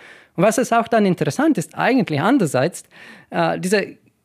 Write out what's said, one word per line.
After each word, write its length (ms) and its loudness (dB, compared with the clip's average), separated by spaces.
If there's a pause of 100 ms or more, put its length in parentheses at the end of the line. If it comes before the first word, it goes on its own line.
(360)
Und 80 2
was 140 2
ist 160 0
auch 160 0
dann 160 2
interessant 520 0
ist, 160 -8
eigentlich 460 0
andererseits, 640 0 (460)
äh, 280 -2
diese 380 -2 (300)